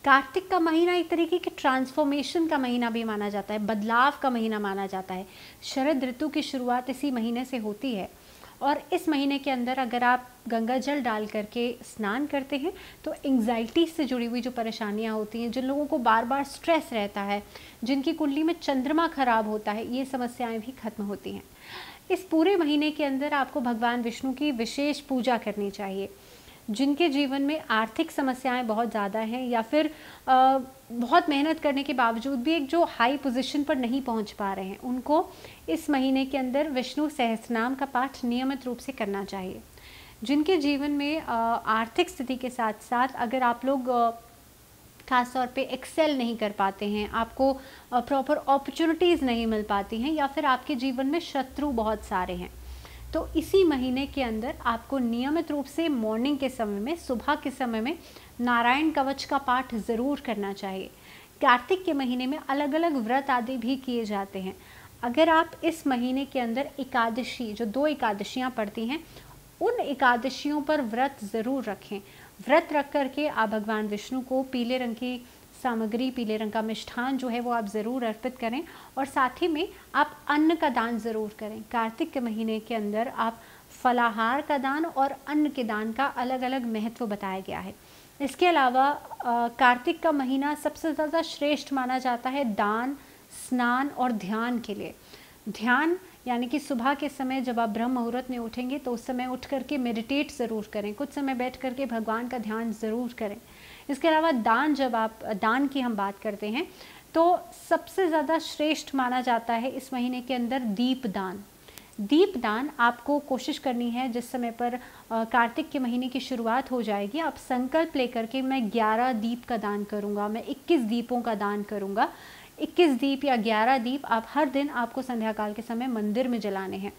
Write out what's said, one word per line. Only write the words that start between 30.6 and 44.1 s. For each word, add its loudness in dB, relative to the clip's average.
बहुत 4
मेहनत 2
करने 0
के -2
बावजूद 0
भी 2
एक 0
जो 4
हाई 2
position -2
पर 2
नहीं 0
पहुंच -4
पा -4
रहे -6
हैं, -10
उनको 0
इस -2
महीने 2
के -4
अंदर 0
विष्णु -2
सहस्त्रनाम 0
का -2
पाठ -2
नियमित 0
रूप -4
से -8
करना -4
चाहिए। -8
जिनके 4
जीवन 0
में, 0
अ, -8
आर्थिक 2
स्थिति -4
के -6
साथ-साथ 0
अगर 0
आप 2
लोग, 0
अ, 4